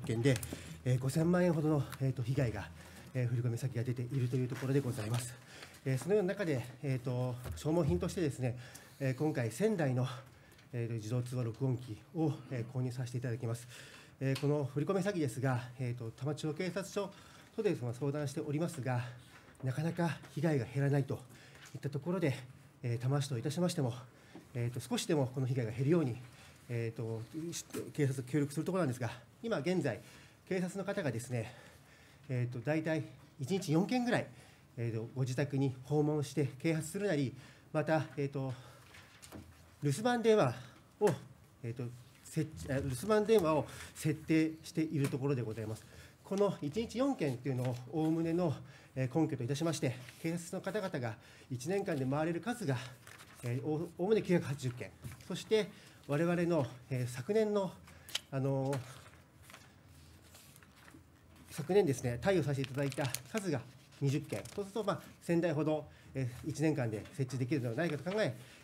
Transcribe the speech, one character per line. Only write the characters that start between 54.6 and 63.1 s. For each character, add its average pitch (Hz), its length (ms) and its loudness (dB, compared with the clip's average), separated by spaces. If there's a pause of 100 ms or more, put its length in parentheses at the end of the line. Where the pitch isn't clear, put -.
件、 98 200 -10 (360)
そ 185 80 -6
し - 100 -8
て 214 240 2 (380)
我 147 160 2
々 175 200 2
の、 170 220 4 (240)
え 127 140 0
ー、 117 40 0
昨 - 260 -4
年 214 200 4
の、 190 180 2 (600)
あ 139 80 -2
の 135 340 2
ー、 139 40 0 (2750)
昨 160 220 -2
年 202 120 8
で 139 80 4
す - 100 -4
ね、 120 180 -2
貸 196 160 4
与 156 60 4
さ 143 100 0
せ 131 100 0
て 143 60 -4
い - 20 -14
た 123 60 -4
だ 143 80 2
い 143 60 0
た 143 160 -2 (240)